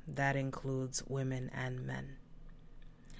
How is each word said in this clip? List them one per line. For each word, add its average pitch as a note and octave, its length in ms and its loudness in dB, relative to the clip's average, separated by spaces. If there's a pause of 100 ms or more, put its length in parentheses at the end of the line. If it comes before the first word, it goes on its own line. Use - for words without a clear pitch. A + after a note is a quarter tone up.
That C#3 280 4
includes C3 720 2
women C3 460 2
and B2+ 320 0
men. C3+ 300 -4 (1040)